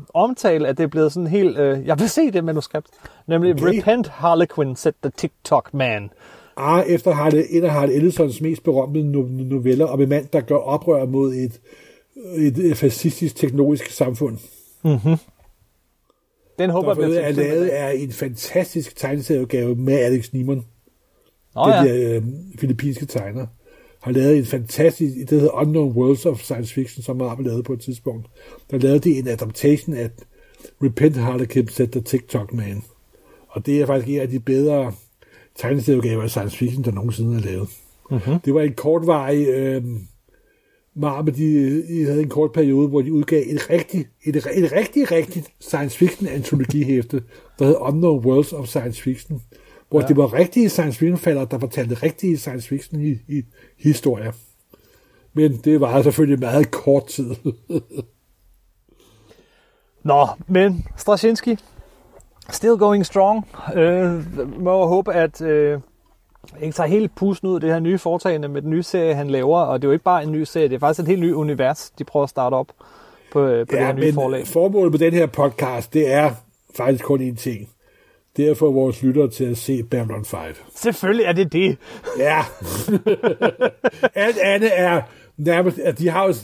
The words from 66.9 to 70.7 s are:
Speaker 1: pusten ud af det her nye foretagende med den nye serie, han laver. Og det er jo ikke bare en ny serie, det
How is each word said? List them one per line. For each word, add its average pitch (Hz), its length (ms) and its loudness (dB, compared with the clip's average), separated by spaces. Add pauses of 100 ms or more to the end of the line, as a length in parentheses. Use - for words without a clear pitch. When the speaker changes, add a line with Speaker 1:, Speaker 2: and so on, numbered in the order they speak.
Speaker 1:
pusten 196 320 0
ud 185 60 0
af 170 60 -2
det 160 120 0
her 165 80 0
nye 175 180 0
foretagende 165 500 -2
med 143 140 -6
den 151 80 -4
nye 165 120 0
serie, 165 320 0
han 143 160 -4
laver. 135 280 2
Og 131 240 0
det 143 40 0
er - 20 2
jo 139 40 4
ikke 165 120 0
bare 180 180 2
en 156 100 -4
ny 156 120 -2
serie, 156 240 0
det 127 60 0